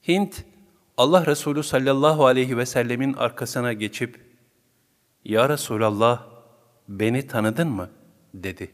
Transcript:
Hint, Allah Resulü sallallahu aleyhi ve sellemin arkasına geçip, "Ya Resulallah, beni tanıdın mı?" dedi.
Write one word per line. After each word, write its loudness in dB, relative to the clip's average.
Hint, 0
Allah 4
Resulü -2
sallallahu 2
aleyhi 2
ve -2
sellemin -2
arkasına -4
geçip, -8
"Ya 2
Resulallah, 0
beni -2
tanıdın -2
mı?" -6
dedi. -12